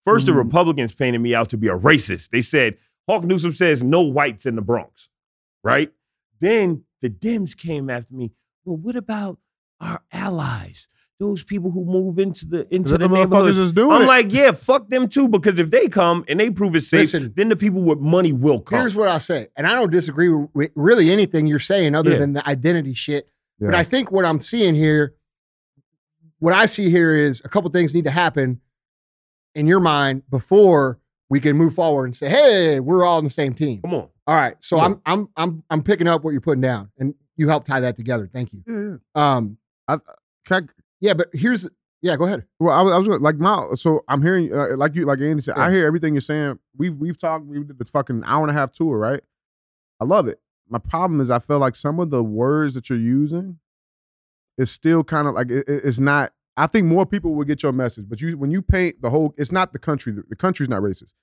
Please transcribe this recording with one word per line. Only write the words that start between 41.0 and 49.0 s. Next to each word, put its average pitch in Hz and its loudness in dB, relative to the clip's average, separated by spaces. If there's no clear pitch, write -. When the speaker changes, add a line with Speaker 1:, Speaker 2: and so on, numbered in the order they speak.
Speaker 4:
yeah, 196 2
but - -2
here's, 185 -2
yeah, 165 0
go 151 0
ahead. 180 -4
Speaker 3:
Well, 160 2
I 175 4
was, 190 4
I 175 4
was 196 0
gonna, 160 0
like, 151 2
my, 180 0
so 156 0
I'm 139 0
hearing, 170 0
uh, 135 -2
like 143 -2
you, 170 -2
like 139 0
Andy 151 -2
said, - -8
I 143 0
Speaker 4:
Yeah. 190 2
Speaker 3:
hear 170 2
everything 160 0
you're 139 0
saying. 147 -6
We've, 160 -4
we've 156 -6
talked, 160 -6
we 147 -10
did 147 -16
the 120 -10
fucking 131 -4
hour 139 0
and 151 0
a 147 -2
half 139 -2
tour, 151 -2
right? 123 -2